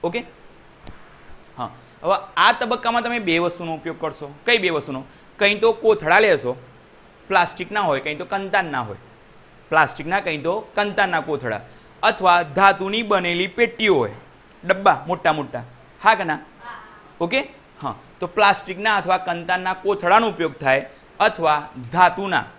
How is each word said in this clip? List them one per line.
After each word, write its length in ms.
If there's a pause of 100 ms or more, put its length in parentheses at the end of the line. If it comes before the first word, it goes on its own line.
ઓકે, 140 (1400)
હા, 120 (340)
હવે 140 (280)
આ 60 (100)
તબક્કામાં 420
તમે 160 (100)
બે 100
વસ્તુનો 400
ઉપયોગ 240
કરશો. 240 (180)
કઈ 180
બે 140
વસ્તુનો? 240 (380)
કંઈ 240
તો 100 (100)
કોથળા 420
લેશો, 260 (760)
પ્લાસ્ટિકના 640
હોય, 160
કંઈ 160
તો 40
કંતાનના 640
હોય, 120 (680)
પ્લાસ્ટિકના, 520
કંઈ 260
તો 60 (220)
કંતાનના 540
કોથળા, 320 (420)
અથવા 360 (180)
ધાતુની 540
બનેલી 480
પેટીઓ 360
હોય, 200 (480)
ડબ્બા 340 (100)
મોટા 260
મોટા, 300 (400)
હા 120
કે 160
ના? 80 (800)
ઓકે, 200 (420)
હા, 140 (240)
તો 80
પ્લાસ્ટિકના 720
અથવા 200 (100)
કંતાનના 460 (100)
કોથળાનો 480
ઉપયોગ 320
થાય, 180 (360)
અથવા 400 (340)
ધાતુના 520 (120)